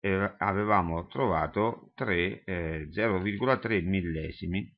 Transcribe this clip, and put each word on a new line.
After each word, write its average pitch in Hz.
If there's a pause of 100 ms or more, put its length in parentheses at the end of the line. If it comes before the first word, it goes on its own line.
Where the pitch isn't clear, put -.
E 98
avevamo 95
trovato 101
tre, 95
eh, 80
zero 101
virgola 107
tre 110
millesimi 85